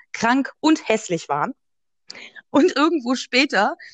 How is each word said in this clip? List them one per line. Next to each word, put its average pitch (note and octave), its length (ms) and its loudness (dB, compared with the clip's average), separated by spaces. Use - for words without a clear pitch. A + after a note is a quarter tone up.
krank B3+ 480 0
und D#4 280 2
hässlich G3+ 400 -2
waren.“ D3+ 260 -4
Und - 260 2
irgendwo C#4 400 0
später, B3+ 640 0